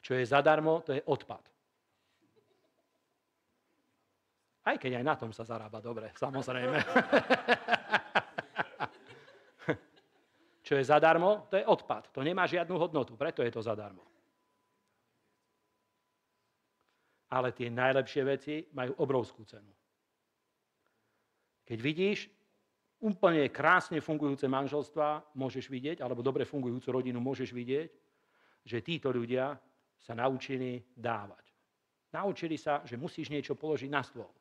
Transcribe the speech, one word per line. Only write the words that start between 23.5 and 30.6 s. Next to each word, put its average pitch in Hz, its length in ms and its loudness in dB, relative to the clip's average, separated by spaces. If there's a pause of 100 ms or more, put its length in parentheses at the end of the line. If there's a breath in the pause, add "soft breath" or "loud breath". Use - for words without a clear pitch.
fungujúce 143 480 0
manželstvá, 147 760 0 (100)
môžeš 131 360 -6
vidieť, 139 320 -6
alebo 120 240 -4
dobre 135 200 0
fungujúcu 127 560 -2
rodinu, 123 200 -4
môžeš 127 320 -4
vidieť, 131 360 -4 (760 soft breath)
že 117 200 -4
títo 147 240 -2
ľudia 127 480 -2 (480)
sa 120 80 -12
naučili 127 800 -4